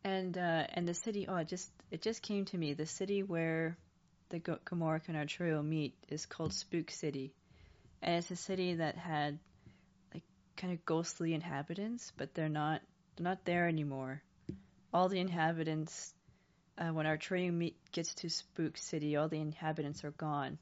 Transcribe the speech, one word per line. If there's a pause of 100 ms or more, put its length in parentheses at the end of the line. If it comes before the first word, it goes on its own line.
And,
uh,
and
the
city,
oh,
it
just, (220)
it
just
came
to
me,
the
city
where (520)
the
G-, (120)
Gmork
and
Atreyu
meet (140)
is
called
Spook
City. (680)
And
it's
a
city
that
had, (720)
like, (320)
kinda
ghostly
inhabitants,
but
they're
not, (340)
they're
not
there
anymore. (720)
All
the
inhabitants, (640)
uh,
when
Atreyu
meet, (160)
gets
to
Spook
City,
all
the
inhabitants
are
gone